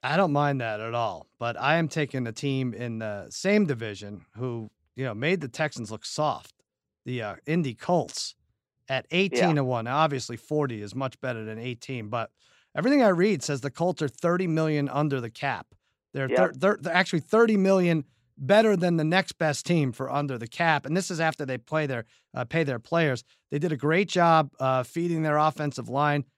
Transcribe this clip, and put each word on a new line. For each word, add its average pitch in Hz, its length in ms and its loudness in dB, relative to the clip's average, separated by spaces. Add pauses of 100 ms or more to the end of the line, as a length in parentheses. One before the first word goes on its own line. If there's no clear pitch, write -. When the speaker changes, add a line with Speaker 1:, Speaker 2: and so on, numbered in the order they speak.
Speaker 1:
I 139 140 0
don't 185 140 4
mind 143 300 2
that 110 180 -4
at 113 140 -6
all, 110 340 -2 (120)
but 117 200 -4
I 139 180 2
am 165 100 2
taking 135 400 -4
a 113 40 -6
team 131 420 -2
in 113 260 -8
the 104 300 -8
same 202 360 2
division 104 600 -6 (100)
who, 117 340 -6 (260)
you 127 100 -6
know, 120 80 -6
made 156 280 0
the 143 60 -8
Texans 120 440 -4
look 110 140 -12
soft, - 480 -4 (520)
the, 123 180 -6
uh, 101 120 -8 (100)
Indy 151 280 -2
Colts - 600 -2 (540)
at 131 220 -2
eighteen 170 440 2
to 143 80 2
one. 123 220 -2
Now, 127 120 -2
obviously, 139 400 0
forty 139 440 -4
is 101 140 -12
much 131 240 -6
better 120 240 -6
than 110 160 -10
eighteen, 120 500 -8
but 113 220 -6 (440)
everything 262 280 4
I 214 60 8
read 180 340 2
says 143 180 -4
the 139 100 -6
Colts 170 300 -2
are 151 60 -2
thirty 175 400 0
million 156 400 0
under 139 320 0
the 117 120 -8
cap. 127 360 -6 (460)
They're 135 160 -4
Speaker 2:
Yep. 127 80 2
Speaker 1:
thir-, 175 180 2
they're, 185 260 2
they're 165 120 -6
actually 185 280 2
thirty 220 360 4
million 180 480 4 (320)
better 208 400 6
than 175 200 2
the 160 60 2
next 180 300 0
best 156 320 -2
team 151 260 2
for 127 200 -6
under 135 260 -2
the 113 100 -8
cap, 160 380 2
and 151 100 -2
this 185 140 -2
is 170 100 -4
after 160 260 0
they 127 120 -4
play 156 300 -2
their, 120 180 -4 (300)
uh, 127 100 -4
pay 165 180 0
their 135 160 -2
players. 147 440 0 (260)
They 147 80 -4
did 160 140 0
a 147 60 -2
great 160 320 2
job, 165 500 4
uh, 131 240 2
feeding 165 400 -2
their 151 140 2
offensive 147 520 0
line 147 340 0 (140)